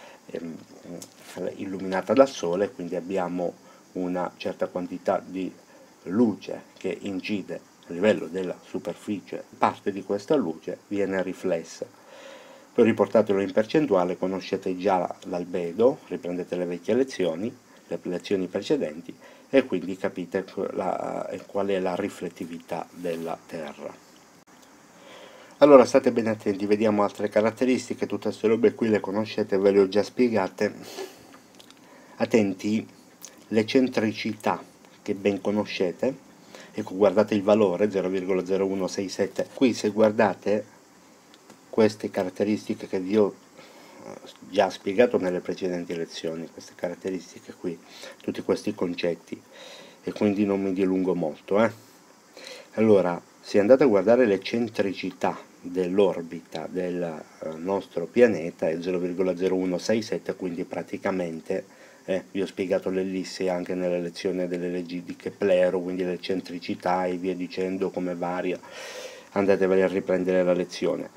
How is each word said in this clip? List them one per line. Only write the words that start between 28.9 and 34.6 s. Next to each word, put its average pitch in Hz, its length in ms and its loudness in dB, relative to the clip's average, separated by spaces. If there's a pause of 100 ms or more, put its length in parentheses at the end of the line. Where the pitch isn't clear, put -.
conoscete, 104 560 -2
ve 98 140 4
le 98 80 6
ho 95 100 6
già 98 140 2
spiegate. 107 680 0 (1400)
Attenti, 107 720 2 (600)
l'eccentricità 110 1160 0 (380)